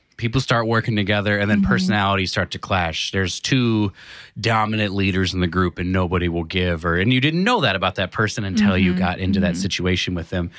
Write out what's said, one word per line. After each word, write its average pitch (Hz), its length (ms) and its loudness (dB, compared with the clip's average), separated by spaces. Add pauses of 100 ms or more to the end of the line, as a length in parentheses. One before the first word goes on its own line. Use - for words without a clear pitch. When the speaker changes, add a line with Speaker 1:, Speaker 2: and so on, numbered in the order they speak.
(160)
Speaker 1:
People 120 240 -2
start 117 260 0
working 113 300 0
together, 104 420 0
and 101 100 0
then 104 120 4
Speaker 2:
Mm-hmm. 95 80 2
Speaker 1:
personalities 98 640 0
start 92 180 -2
to - 80 -10
clash. 85 540 -4
There's 95 260 -2
two 113 540 0 (480)
dominant 110 560 0
leaders 95 360 0
in 92 60 -4
the 90 80 2
group, 87 320 0
and 90 140 -2
nobody 90 360 0
will 85 140 -2
give. 87 420 -2
Or, 85 120 0
and 101 160 2
you 127 80 2
didn't 160 240 0
know 240 160 2
that 104 160 2
about 95 180 0
that 92 160 -2
person 107 320 -2
until 98 340 2
you 92 140 4
Speaker 2:
Mm-hmm. 90 80 0
Speaker 1:
got 90 220 -2
into 92 200 0
that 87 120 2
Speaker 2:
Mm-hmm. 85 100 -6
Speaker 1:
situation 90 540 -2
with 82 140 -8
them. 87 280 -4